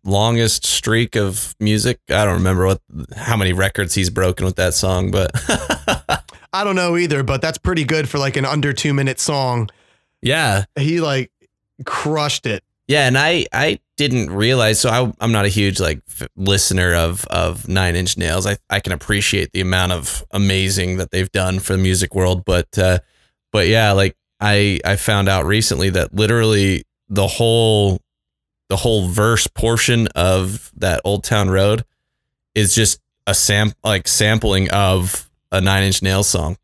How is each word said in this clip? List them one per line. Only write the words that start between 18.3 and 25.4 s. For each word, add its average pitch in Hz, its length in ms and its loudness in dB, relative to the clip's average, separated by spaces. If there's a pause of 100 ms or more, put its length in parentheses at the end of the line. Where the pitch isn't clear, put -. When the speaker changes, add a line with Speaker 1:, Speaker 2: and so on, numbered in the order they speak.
Speaker 1:
I, 101 120 -2 (120)
I 101 120 -2
can 92 100 -6
appreciate 101 640 -2
the 95 80 -2
amount 92 320 0
of - 380 -6
amazing 95 680 0
that 90 140 -6
they've 92 200 -2
done 92 280 -2
for 95 140 -4
the 95 80 0
music 92 320 0
world, 92 320 0
but, 87 320 0
uh, 92 220 2 (540)
but 95 140 2
yeah, 107 260 4
like, 98 220 2 (260)
I, 101 420 2
I 98 140 0
found 101 320 0
out 92 160 2